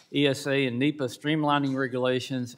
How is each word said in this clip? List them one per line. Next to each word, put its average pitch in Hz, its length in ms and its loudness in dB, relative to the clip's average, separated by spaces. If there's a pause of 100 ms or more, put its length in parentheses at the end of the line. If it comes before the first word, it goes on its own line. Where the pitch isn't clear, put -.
(140)
E 143 140 2
S - 180 -2
A 139 200 2
and 120 120 -2
nepa 147 280 0
streamlining 143 680 0
regulations, 127 840 -2